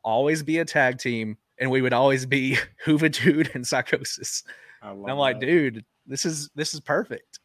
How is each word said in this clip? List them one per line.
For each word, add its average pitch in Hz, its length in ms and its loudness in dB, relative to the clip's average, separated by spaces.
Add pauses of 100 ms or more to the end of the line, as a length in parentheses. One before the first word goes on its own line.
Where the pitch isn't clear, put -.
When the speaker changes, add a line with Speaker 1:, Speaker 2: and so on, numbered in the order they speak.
Speaker 1:
Always 139 400 2
be 156 140 -2
a 165 80 0
tag 131 320 0
team, 113 400 -4 (220)
and 127 100 -2
we 131 120 2
would 123 120 2
always 131 320 4
be 131 320 0 (120)
<laughs> - 160 -18
Juventud 151 720 4
and 123 100 -6
Psychosis." - 800 -4 (380)
Speaker 2:
I 107 80 -16
love 98 140 -14
Speaker 1:
And 120 80 -6
I'm 139 60 -2
like, 131 220 2
Speaker 2:
that. 127 60 -4
Speaker 1:
"Dude, 135 400 2 (220)
this 135 180 -6
is, 151 300 -4
this 151 180 -4
is 151 80 -10
perfect." 147 640 -4